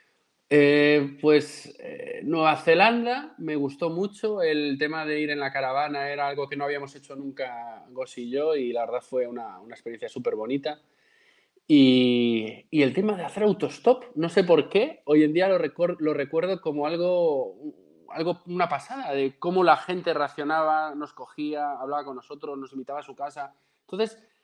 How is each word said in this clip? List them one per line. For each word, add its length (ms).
Eh, 720
pues, 600
eh, 420
Nueva 340
Zelanda, 840
me 180
gustó 340
mucho. 520
El 360
tema 260
de 140
ir 120
en 100
la 120
caravana 580
era 180
algo 200
que 80
no 80
habíamos 300
hecho 220
nunca, 760
Gos 280
y 120
yo, 240
y 180
la 140
verdad 140
fue 260
una, 320
una 160
experiencia 340
superbonita. 720
Y, 1000
y 120
el 120
tema 220
de 80
hacer 180
autostop, 640
no 140
sé 160
por 240
qué, 360
hoy 200
en 80
día 160
lo 100
recor-, 400
lo 160
recuerdo 460
como 260
algo, 680
algo, 360
una 220
pasada, 440
de 260
cómo 260
la 120
gente 380
reaccionaba, 800
nos 180
cogía, 600
hablaba 320
con 100
nosotros, 420
nos 160
invitaba 280
a 20
su 140
casa. 400
Entonces, 420